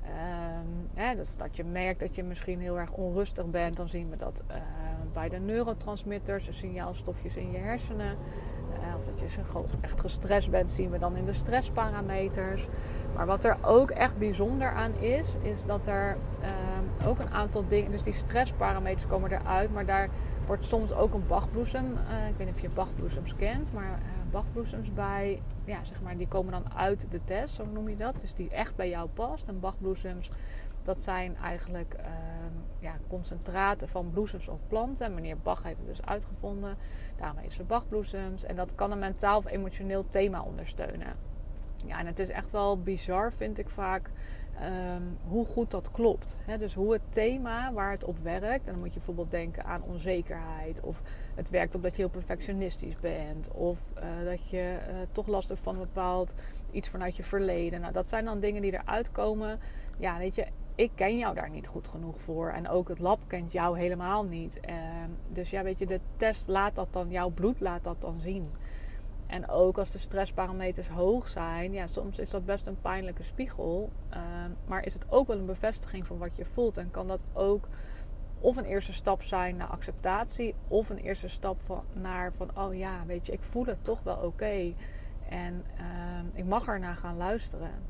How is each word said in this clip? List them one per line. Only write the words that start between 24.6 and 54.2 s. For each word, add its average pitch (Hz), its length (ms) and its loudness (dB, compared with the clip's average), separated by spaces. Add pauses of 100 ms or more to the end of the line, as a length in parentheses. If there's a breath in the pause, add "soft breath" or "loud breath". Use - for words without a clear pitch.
bij, 196 480 0 (240)
ja, 202 180 -4
zeg - 180 -6
maar, 180 160 -4
die 175 100 0
komen 185 240 2
dan 180 220 -2
uit 196 380 2
de 170 120 -2
test, 220 320 0
zo 214 100 -4
noem 214 240 -2
je 214 60 0
dat, 220 260 -2
dus - 120 -4
die 170 160 -2
echt - 260 -2
bij 185 140 0
jou 170 200 -2
past. 254 380 -2
En 196 120 -2
bachbloesems, 185 680 -2 (540 loud breath)
dat 185 180 0
zijn 185 340 -2
eigenlijk, 175 580 -4
ehm, 165 600 -6 (260)
ja, 160 120 -4 (160)
concentraten 185 840 0
van 180 200 -2
bloesems 196 380 -2
of 156 200 -4
planten. 247 380 0
En 208 80 -2
meneer 160 240 -4
Bach 180 260 0
heeft 165 140 -4
het - 100 -6
dus - 180 -6
uitgevonden, 202 720 -2 (420 loud breath)
daarom 151 200 -4
heet 139 160 -6
ze 175 100 -6
bachbloesems. 196 840 -2
En 180 100 -4
dat 180 200 -2
kan 202 160 2
een 202 80 -2
mentaal 196 380 4
of 208 80 2
emotioneel 190 640 -2
thema 180 320 2
ondersteunen. - 680 -4 (800)
Ja, 165 140 -4
en 170 60 -2
het 170 140 -4
is 185 100 0
echt - 220 -4
wel 202 300 4
bizar, 190 520 2
vind 214 260 -2
ik 214 100 -4
vaak, 190 420 -2 (480 loud breath)
ehm, 180 420 -2 (260)
hoe 220 180 2
goed 226 260 0
dat 185 200 -4
klopt. - 540 4
Hè, 214 120 -2
dus 214 160 -2
hoe 202 200 4
het 214 160 4
thema 240 640 2
waar 196 180 2
het 202 120 -4
op 170 160 -4
werkt, 190 460 0
en - 60 -4
dan 180 80 -2
moet 175 140 -4
je - 40 -4
bijvoorbeeld 175 340 -4
denken 170 340 -2
aan 175 180 -2
onzekerheid, 160 1000 -2
of - 200 -4 (340 loud breath)
het - 140 -4
werkt 175 260 2
op 180 80 -2
dat 180 120 0
je - 60 0
heel 180 100 2
perfectionistisch 180 880 -2
bent, 156 520 -4
of, 175 280 0 (140)
eh, - 100 -6 (220)